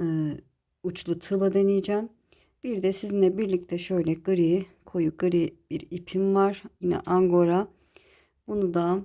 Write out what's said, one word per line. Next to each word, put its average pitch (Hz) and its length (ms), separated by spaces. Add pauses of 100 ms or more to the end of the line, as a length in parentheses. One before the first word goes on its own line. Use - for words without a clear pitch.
e, 160 360 (460)
uçlu 170 360
tığla 196 340
deneyeceğim. 196 560 (560)
Bir 214 180
de 190 100
sizinle 190 440
birlikte 185 400
şöyle 175 360
gri, 175 520 (200)
koyu 165 320
gri 175 380 (140)
bir - 220
ipim 185 440
var. 196 280 (180)
Yine 175 180
angora. 180 680 (800)
Bunu 202 260
da 175 320